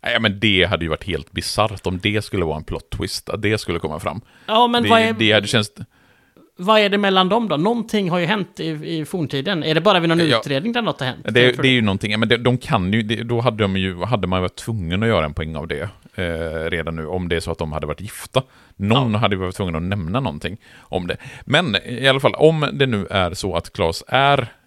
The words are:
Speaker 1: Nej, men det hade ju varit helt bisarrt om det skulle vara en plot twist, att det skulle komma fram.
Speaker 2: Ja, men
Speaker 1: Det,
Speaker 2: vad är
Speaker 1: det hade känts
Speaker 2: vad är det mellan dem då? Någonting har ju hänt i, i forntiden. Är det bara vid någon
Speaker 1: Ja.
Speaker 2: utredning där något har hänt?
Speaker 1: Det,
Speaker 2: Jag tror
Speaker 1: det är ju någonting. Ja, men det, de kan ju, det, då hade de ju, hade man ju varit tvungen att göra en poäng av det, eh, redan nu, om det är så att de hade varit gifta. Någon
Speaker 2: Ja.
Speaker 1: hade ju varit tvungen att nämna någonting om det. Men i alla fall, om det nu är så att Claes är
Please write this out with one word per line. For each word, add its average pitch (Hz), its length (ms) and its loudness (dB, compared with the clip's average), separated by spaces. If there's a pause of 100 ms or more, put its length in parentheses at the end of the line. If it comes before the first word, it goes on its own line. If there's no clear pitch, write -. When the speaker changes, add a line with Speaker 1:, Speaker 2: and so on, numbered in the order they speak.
Speaker 1:
Nej, 117 160 0
men 104 200 0
det 98 260 4
hade 85 200 0
ju 80 40 -4
varit 78 140 -4
helt 80 280 -6
bisarrt 104 560 -2
om 90 160 -2
det 104 220 0
skulle 92 200 -2
vara 78 120 -2
en 80 60 -10
plot - 260 -10
twist, - 400 -8
att 107 120 -4
det 107 160 0
skulle 85 220 -4
komma 78 200 -4
fram. 82 220 -6 (240)
Speaker 2:
Ja, 226 220 4
men 240 160 2
Speaker 1:
Det, - 60 2
Speaker 2:
vad 226 120 6
är 226 120 2
Speaker 1:
det 113 180 4
hade 101 160 4
känts 110 240 0 (880)
Speaker 2:
vad 214 200 4
är 202 100 4
det 202 80 2
mellan 190 320 4
dem 226 180 2
då? 156 100 0
Någonting 214 520 0
har 175 100 0
ju 170 60 0
hänt 196 340 -4
i, 160 100 -4 (300)
i 151 60 -4
forntiden. 147 580 -4
Är 156 120 0
det 160 60 2
bara 190 180 6
vid 165 100 2
någon 165 100 4 (100)
Speaker 1:
Ja. 117 100 4
Speaker 2:
utredning 143 340 -2
där 240 80 -2
något 175 180 -2
har 131 80 -2
hänt? - 220 -8
Speaker 1:
Det, 120 120 4
Speaker 2:
Jag 123 120 6
tror 127 100 -2
Speaker 1:
det 131 60 6
är 131 40 6
ju 123 80 4
någonting. 104 300 0
Ja, 107 60 -2
men 113 120 0
det, 120 80 4
de 120 200 2
kan 98 360 0
ju, 113 80 2
det, 107 220 -2
då 117 180 -2
hade 117 220 0
de 95 140 2
ju, 92 260 -2
hade 101 240 -2
man 92 120 0
ju - 20 0
varit 90 140 -2
tvungen 98 480 -4
att 117 60 2
göra 85 160 2
en 73 80 -6
poäng 80 220 -6
av 76 120 -8
det, 76 220 -6 (260)
eh, 82 540 -4
redan 82 260 -4
nu, 78 120 -6
om 90 220 -4
det 85 60 0
är 82 40 0
så 85 120 -6
att 82 60 -6
de 78 140 -6
hade 76 160 -6
varit 73 140 -8
gifta. - 420 -10 (320)
Någon 113 380 -2
Speaker 2:
Ja. 104 60 -2
Speaker 1:
hade 101 160 0
ju 92 60 -4
varit 90 140 -6
tvungen 90 200 -4
att 80 80 -4
nämna 95 360 -4
någonting 87 380 -8 (220)
om 90 280 -8
det. 82 100 -6 (280)
Men 143 300 0 (100)
i 123 220 -2
alla 135 120 4
fall, 135 160 2
om 156 380 4
det 139 120 2
nu 107 240 -2
är 92 240 0
så 92 220 -4
att - 180 -4
Claes 85 340 0
är 135 400 4 (200)